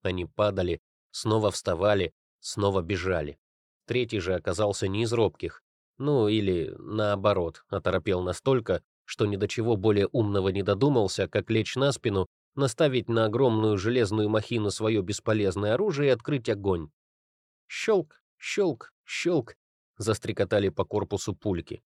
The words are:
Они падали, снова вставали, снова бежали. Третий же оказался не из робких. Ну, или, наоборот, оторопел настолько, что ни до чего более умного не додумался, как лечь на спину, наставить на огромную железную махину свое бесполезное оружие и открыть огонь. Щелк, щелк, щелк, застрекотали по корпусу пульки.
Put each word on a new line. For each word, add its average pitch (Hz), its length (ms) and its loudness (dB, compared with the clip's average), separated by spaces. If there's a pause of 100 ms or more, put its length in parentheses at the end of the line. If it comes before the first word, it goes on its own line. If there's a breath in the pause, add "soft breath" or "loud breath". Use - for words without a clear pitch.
Они 92 220 -4
падали, 95 560 -2 (300)
снова 107 400 0
вставали, 95 640 0 (280)
снова 101 420 0
бежали. 85 560 -4 (480)
Третий 117 340 -2
же 90 140 -2
оказался 101 520 -2
не 98 160 -2
из 113 100 -2
робких. 107 500 -2 (360)
Ну, 131 300 2
или, 98 500 0
наоборот, 101 920 0
оторопел 92 540 0
настолько, 101 600 0 (220)
что - 220 -2
ни 104 100 -2
до 101 120 -2
чего 113 280 0
более 101 360 2
умного 101 380 0
не 95 120 -2
додумался, 101 640 2
как - 240 -2
лечь 110 240 0
на 139 160 2
спину, 98 360 -2 (280)
наставить 135 540 0
на 113 160 2
огромную 110 540 2
железную 107 500 0
махину 107 420 0
свое 110 320 0
бесполезное 101 720 0
оружие 147 360 0
и - 20 6
открыть 120 360 -2
огонь. 98 420 -2 (760)
Щелк, - 560 -2 (160)
щелк, - 540 -4 (120)
щелк, - 520 -2 (400)
застрекотали 104 720 0
по 92 160 -2
корпусу 101 500 -4
пульки. - 520 -6